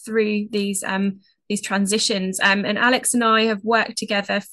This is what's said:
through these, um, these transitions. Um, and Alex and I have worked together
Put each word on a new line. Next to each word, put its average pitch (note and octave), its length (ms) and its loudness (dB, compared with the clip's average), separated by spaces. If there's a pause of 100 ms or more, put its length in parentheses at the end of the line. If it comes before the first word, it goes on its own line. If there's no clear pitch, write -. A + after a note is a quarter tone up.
through G#3+ 460 0
these, G3+ 320 -2
um, F#3+ 360 -2 (300)
these G#3 120 -2
transitions. G3 760 -2
Um, G3 260 2
and G#3 120 -2
Alex B3 360 2
and A#3+ 100 2
I A3 200 4
have G#3+ 200 0
worked A3 340 0
together G3+ 420 -2 (140)